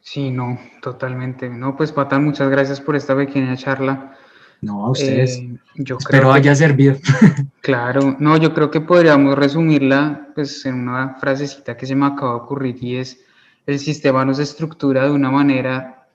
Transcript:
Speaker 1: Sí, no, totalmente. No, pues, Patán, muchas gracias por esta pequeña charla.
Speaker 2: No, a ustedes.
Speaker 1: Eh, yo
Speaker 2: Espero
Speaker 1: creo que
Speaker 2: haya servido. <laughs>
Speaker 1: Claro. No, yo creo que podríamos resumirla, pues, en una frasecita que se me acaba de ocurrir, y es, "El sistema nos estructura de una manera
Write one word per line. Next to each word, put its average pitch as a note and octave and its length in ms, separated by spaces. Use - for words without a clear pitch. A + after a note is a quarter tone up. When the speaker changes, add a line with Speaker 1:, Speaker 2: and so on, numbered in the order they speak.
Speaker 1:
Sí, C#3 300
no, B2+ 280
totalmente. B2+ 680
No, C3 260
pues, D#3 160
Patán, C#3 320
muchas C#3+ 260
gracias C#3 300
por D3 160
esta C3+ 180
pequeña C3+ 420
charla. C3+ 600
Speaker 2:
No, G#2 240
a B2 40
ustedes. C3 480
Speaker 1:
Eh, B2 180
yo C3 200
Speaker 2:
Espero - 240
Speaker 1:
creo C3+ 140
que C#3 40
Speaker 2:
haya C#3+ 160
servido. C#3 480
<laughs> - 40
Speaker 1:
Claro. C3+ 560
No, D3+ 200
yo D#3+ 160
creo D3+ 160
que D#3+ 100
podríamos D3+ 560
resumirla, C#3+ 1000
pues, C#3+ 300
en B2+ 240
una C3 280
frasecita C#3 600
que C3 100
se C3+ 80
me C#3 120
acaba C#3 260
de A#2+ 80
ocurrir, C3 420
y B2 140
es, B2+ 220
"El C#3+ 120
sistema C#3 460
nos C3+ 140
estructura C#3+ 680
de C#3 60
una C#3 200
manera C3 840